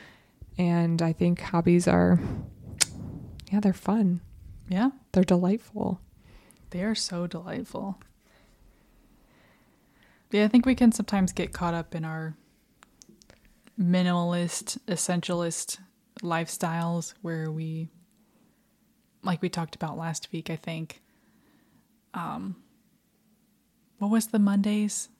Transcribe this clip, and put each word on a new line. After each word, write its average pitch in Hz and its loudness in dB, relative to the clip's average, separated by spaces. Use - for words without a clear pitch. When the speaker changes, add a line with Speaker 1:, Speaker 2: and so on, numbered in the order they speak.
Speaker 1:
And 170 2
I 165 2
think 175 2
hobbies 175 4
are, 180 6
yeah, 202 4
they're 202 4
fun. 180 2
Speaker 2:
Yeah. 214 2
Speaker 1:
They're 180 6
delightful. 185 0
Speaker 2:
They 180 -4
are 220 0
so 175 -4
delightful. 180 -8
Yeah, 208 4
I 214 4
think 240 6
we 262 4
can 240 6
sometimes 196 0
get - -4
caught 170 -2
up 170 -6
in 160 -6
our 160 -8
minimalist, 175 0
essentialist 175 -2
lifestyles 170 -2
where 160 -4
we, 160 -6
like 180 -2
we 180 0
talked 170 -6
about 156 -8
last 160 -8
week, 165 -8
I 165 -4
think, 160 -10
um, 180 -8
what 202 0
was 226 4
the 214 0
Mondays? 202 2